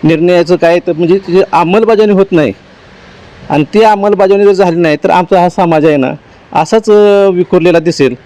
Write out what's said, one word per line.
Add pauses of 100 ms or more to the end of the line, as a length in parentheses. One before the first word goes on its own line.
निर्णयाचं
काय
तर
म्हणजे
त्याची (100)
अंमलबजावणी
होत
नाही. (960)
आणि
ती
अंमलबजावणी
जर
झाली
नाही
तर
आमचा
हा
समाज
आहे
ना (420)
असाच,
अ,
विखुरलेला
दिसेल (100)